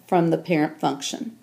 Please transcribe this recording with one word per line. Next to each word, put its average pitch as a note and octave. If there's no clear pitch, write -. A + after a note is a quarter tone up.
from E3+
the D#3+
parent D#3
function? -